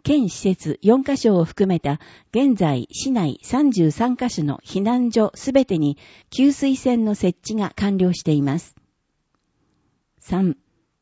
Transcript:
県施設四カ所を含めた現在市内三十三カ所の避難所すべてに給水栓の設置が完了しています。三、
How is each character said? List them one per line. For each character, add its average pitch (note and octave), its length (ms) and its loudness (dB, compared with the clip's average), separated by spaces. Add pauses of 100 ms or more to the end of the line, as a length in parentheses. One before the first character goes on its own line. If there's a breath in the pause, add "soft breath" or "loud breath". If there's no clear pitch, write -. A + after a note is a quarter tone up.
県 C#4 240 0
施 - 120 -10
設 F3 420 -2
四 B3+ 240 4
カ C#4 100 -2
所 G#3+ 220 2
を E3 80 2
含 F#3+ 220 -2
め F3 120 0
た C#3+ 220 -4 (300 loud breath)
現 B3 260 2
在 C#3 340 0
市 - 200 -6
内 F3+ 320 -2
三 C#4 280 0
十 E3+ 200 2
三 B3 260 -2
カ B3 120 -4
所 E3 140 -6
の D3 220 -4
避 F#3+ 160 -4
難 A#3+ 300 0
所 G#3+ 240 2
す - 180 -6
べ C4+ 100 4
て F#3 140 -2
に D3 200 0 (340 loud breath)
給 C#4 200 2
水 C4+ 240 -2
栓 A#3+ 300 0
の G#3 100 0
設 F3+ 240 -2 (140)
置 - 20 -4
が G3+ 200 -4
完 G3+ 220 0
了 F3+ 140 2
し - 120 -6
て D#3+ 100 0
い C#3+ 80 2
ま C#3+ 180 -2
す。 - 160 -18 (1400)
三、 F#3 380 -2 (440)